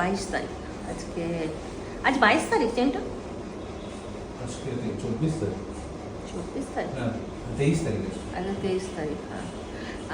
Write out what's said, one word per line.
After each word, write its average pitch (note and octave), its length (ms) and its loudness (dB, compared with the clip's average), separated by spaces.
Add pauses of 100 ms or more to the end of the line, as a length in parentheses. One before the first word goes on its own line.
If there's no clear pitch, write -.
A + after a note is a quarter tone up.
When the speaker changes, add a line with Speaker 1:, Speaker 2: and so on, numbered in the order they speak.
Speaker 1:
বাইশ F#3 220 2 (100)
তারিখ। - 200 -2 (380)
আজকে, - 320 -4 (840)
আজ C4 160 8
বাইশ A#3 280 10
তারিখ, D4+ 260 6
চিন্টু? C#4+ 220 6 (1400)
Speaker 2:
আজকে - 260 -4 (120)
তে-, G#2+ 200 0
চব্বিশ C#3+ 400 2
তারিখ। - 180 2 (680)
Speaker 1:
চব্বিশ - 360 -4 (100)
তারিখ? F3+ 240 0
Speaker 2:
না, A#2 60 0 (520)
তেইশ D#3 280 6
তারিখ G2+ 220 2
আজকে। - 200 -4 (100)
Speaker 1:
আচ্ছা, F#3+ 160 0 (100)
তেইশ F#3 220 2 (100)
তারিখ, D3+ 240 -2 (100)
হ্যাঁ। - 180 -6 (680)